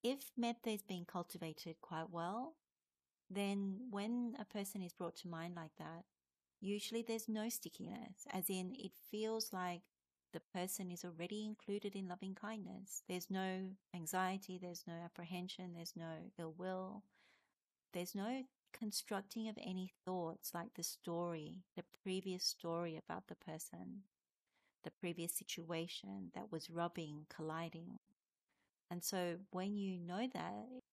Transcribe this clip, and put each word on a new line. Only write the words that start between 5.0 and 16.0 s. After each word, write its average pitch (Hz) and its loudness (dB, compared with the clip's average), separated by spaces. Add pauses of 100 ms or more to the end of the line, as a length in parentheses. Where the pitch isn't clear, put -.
to - -6
mind 170 -2
like 160 -6
that, 160 -6 (540)
usually 208 2
there's 226 2
no 214 4
stickiness, - -4
as - 2
in 185 2
it 190 -4
feels 220 2
like 180 0 (480)
the 165 -4
person 185 0
is 175 -4
already 180 0
included 208 0
in 196 0
loving 190 -2
kindness. 196 -4
There's 180 2
no 190 4 (200)
anxiety, 185 4
there's 175 -4
no 170 -4
apprehension, 175 -4
there's 170 -6
no 165 -4